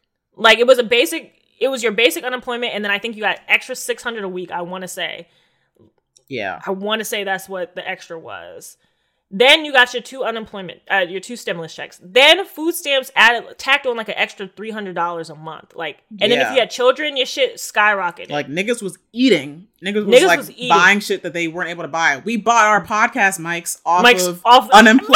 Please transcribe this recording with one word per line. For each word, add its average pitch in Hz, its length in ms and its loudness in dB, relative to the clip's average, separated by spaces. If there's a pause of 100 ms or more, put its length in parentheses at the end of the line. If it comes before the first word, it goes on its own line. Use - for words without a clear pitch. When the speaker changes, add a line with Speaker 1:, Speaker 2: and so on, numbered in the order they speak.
(340)
Speaker 1:
Like, 220 240 2
it 240 80 2
was 247 120 6
a 240 60 0
basic, 240 480 -2 (260)
it 254 100 0
was 262 140 -4
your 226 100 0
basic 240 320 0
unemployment, 247 500 -6
and 208 100 -6
then 202 80 -2
I 202 60 -2
think 220 180 -8
you 214 60 -10
got 185 160 -2 (100)
extra 220 260 -2
six - 280 -8
hundred 233 220 -8
a 190 40 -8
week, 180 220 -10
I 170 120 -8
wanna 185 260 -12
say. 170 400 -10 (1000)
Speaker 2:
Yeah. 101 380 -8
Speaker 1:
I 190 40 -8
wanna 208 340 -6
say 208 200 -6
that's 190 240 -6
what 180 260 -10
the 185 140 -12
extra 180 300 -14
was. 90 580 -18 (520)
Then 277 360 2
you 294 80 -8
got 247 200 2
your 240 120 -8
two 262 200 -12
unemployment, 208 640 -10
uh, 196 100 0 (100)
your 190 100 -10
two 240 160 -12
stimulus 170 400 -10
checks. - 260 -16
Then 285 460 4
food 330 300 -6
stamps 269 400 -4
added, 226 420 2
tacked 285 260 0
on, 240 120 -4
like, 220 120 -8
an 190 80 -8
extra 202 300 -6
three 214 240 -14
hundred 208 240 -10
dollars 170 360 -4
a 151 40 -16
month. 156 400 -18
Like, 156 240 -10 (220)
and 214 100 0
then 240 80 2
if 240 80 0
Speaker 2:
Yeah. 220 80 -6
Speaker 1:
you 254 60 4
had 196 100 -2
children, 269 460 0
your 254 100 -2
shit 254 300 -4
skyrocketed. 202 720 -2
Speaker 2:
Like, 147 180 -4
niggas 202 340 -6
was 190 160 -12 (140)
eating. 175 540 0 (160)
Niggas 202 240 -4
was, 220 140 4
Speaker 1:
Niggas 370 80 4
Speaker 2:
like, - 100 4
Speaker 1:
was 240 140 -10
eating. 247 160 -10
Speaker 2:
buying 185 320 4
shit 202 240 -6
that 170 80 -8
they 170 160 -4
weren't 170 220 -6
able 170 120 -10
to 156 60 -10
buy. 156 360 -2
We 226 120 -4
bought 220 300 4
our 208 200 2
podcast 214 540 0
mics 170 440 -8
off 175 200 2
Speaker 1:
Mics 180 240 4
Speaker 2:
of 175 160 -8
Speaker 1:
off 240 260 6
Speaker 2:
unemployment 269 460 8